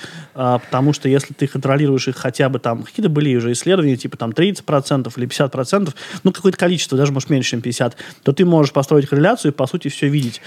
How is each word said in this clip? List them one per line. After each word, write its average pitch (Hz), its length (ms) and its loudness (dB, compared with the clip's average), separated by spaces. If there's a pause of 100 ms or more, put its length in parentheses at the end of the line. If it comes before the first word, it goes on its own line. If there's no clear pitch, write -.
(340)
А, 123 240 2
потому 139 340 0
что - 160 -4
если 135 260 0
ты 139 140 -2
контролируешь 135 580 0
их 131 100 -4
хотя 131 320 0
бы 127 120 -4
там, 117 240 -2
какие-то 214 240 -2
были 147 260 2
уже 117 160 0
исследования, 147 460 2
типа - 200 -8
там 117 160 -6
тридцать 185 320 0
процентов 135 540 -2
или 123 80 -4
пятьдесят 131 240 -2
процентов, 143 440 -2 (280)
ну, 190 80 2
какое-то 185 280 0
количество, 175 380 0
даже, 143 140 4
может, 135 200 -4
меньше, 131 200 0
чем 120 100 -4
пятьдесят, 123 360 -4 (260)
то 147 100 2
ты 180 120 2
можешь 160 280 4
построить 143 360 2
корреляцию 156 420 2
и, 143 40 -2
по 131 120 -2
сути, - 220 -6
все 139 200 -2
видеть. 139 380 -2